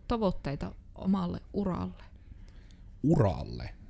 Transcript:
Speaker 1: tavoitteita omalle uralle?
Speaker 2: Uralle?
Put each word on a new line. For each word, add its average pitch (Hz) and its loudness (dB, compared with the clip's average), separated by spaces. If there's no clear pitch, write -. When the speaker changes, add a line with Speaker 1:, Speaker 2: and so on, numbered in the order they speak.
Speaker 1:
tavoitteita 180 0
omalle 185 0
uralle? 185 -2
Speaker 2:
Uralle? 101 4